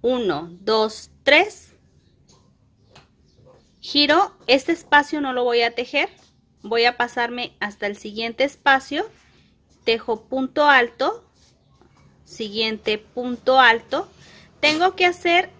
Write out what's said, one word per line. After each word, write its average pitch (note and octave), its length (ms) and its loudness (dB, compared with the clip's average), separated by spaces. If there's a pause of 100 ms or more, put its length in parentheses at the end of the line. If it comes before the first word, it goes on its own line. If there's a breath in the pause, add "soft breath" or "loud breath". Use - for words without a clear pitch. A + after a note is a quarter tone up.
Uno, G3 480 -2 (120)
dos, G#3+ 500 -2 (120)
tres. D#4+ 500 2 (2000)
Giro, D4 560 0 (100)
este C4+ 240 2
espacio D4 480 0
no C4+ 140 -4
lo B3 100 -2
voy A#3+ 180 2
a A#3 140 -2
tejer, C#4+ 340 -4 (520)
voy A#3 240 0
a A#3+ 100 2
pasarme A#3+ 640 -6
hasta G#3 280 -8
el G3+ 100 -8
siguiente A3+ 460 -6
espacio, C#4 680 -2 (760 soft breath)
tejo A3+ 440 -2
punto C4 380 -2
alto, C#4 640 2 (960)
siguiente G#3+ 760 -4
punto B3 600 0
alto. B3 480 2 (540 soft breath)
Tengo E4 340 2
que F#4 100 0
hacer F4+ 440 0 (100)